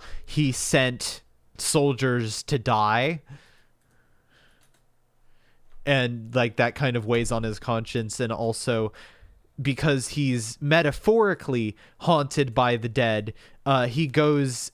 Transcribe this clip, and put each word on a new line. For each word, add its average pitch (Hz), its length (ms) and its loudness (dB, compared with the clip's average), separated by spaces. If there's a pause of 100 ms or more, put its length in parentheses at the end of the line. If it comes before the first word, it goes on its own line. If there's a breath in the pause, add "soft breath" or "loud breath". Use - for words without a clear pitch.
(240 loud breath)
he 143 280 0
sent - 720 -2 (360)
soldiers 127 840 0
to 147 140 -2
die. 117 600 2 (2750 loud breath)
And, 120 500 0
like, 120 220 2
that 120 200 2
kind 127 200 0
of 110 80 -4
weighs 117 280 2
on 117 100 -2
his 110 160 -4
conscience. 113 600 -4
And 117 120 -2
also 113 600 -2 (680 loud breath)
because 139 480 0
he's 123 520 -2
metaphorically 156 1120 2 (260 soft breath)
haunted 143 540 0
by 123 220 4
the 117 120 -4
dead, 110 460 0 (320 soft breath)
uh, 127 220 4
he 143 180 0
goes 143 680 2